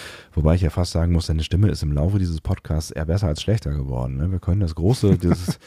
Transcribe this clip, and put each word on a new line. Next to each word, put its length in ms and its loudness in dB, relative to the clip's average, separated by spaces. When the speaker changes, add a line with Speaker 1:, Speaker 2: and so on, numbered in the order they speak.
Speaker 1:
Wobei 200 4
ich 80 2
ja 80 2
fast 220 -2
sagen 220 0
muss, 140 2
seine 160 0
Stimme 260 2
ist 120 -4
im 120 -2
Laufe 260 2
dieses 220 -2
Podcasts 500 -4
eher 140 -6
besser 220 0
als 140 -2
schlechter 300 -2
geworden, 460 -4
ne? 140 -2
Wir 80 -2
können 200 0
das 160 -2
große, 420 2
Speaker 2:
<laughs> 0 -
Speaker 1:
dieses 500 0